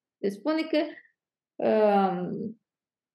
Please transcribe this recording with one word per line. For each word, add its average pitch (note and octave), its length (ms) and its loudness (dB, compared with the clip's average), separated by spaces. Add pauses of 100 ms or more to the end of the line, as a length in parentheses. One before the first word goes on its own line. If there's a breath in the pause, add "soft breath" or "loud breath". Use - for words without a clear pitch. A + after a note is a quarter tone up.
(160)
Deci G3+ 160 -4
spune D#4 300 -2
că, D#4 160 -2 (760 loud breath)
um, G3+ 1080 0 (540)